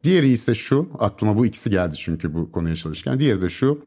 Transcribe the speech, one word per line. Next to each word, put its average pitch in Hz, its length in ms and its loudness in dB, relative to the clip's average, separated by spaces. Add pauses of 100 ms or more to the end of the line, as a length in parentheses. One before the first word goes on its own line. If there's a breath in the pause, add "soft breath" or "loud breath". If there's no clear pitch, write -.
Diğeri 165 240 4
ise 120 260 2
şu, 143 440 0
aklıma 107 400 2
bu 123 80 4
ikisi - 240 -4
geldi 90 260 0
çünkü 82 380 -4
bu 82 180 -4
konuya 82 240 -2
çalışırken. 101 440 -4
Diğeri 113 220 2
de 87 60 0
şu 143 380 0